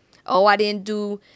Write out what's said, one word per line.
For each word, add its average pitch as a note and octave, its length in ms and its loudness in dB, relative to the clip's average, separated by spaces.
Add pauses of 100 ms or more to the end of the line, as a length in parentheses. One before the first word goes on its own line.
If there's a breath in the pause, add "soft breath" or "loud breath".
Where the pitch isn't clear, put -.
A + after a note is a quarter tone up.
(260 soft breath)
"Oh, F#3+ 200 2
I G#3 100 6
didn't G#3 300 -4
do G#3 340 -6 (160 soft breath)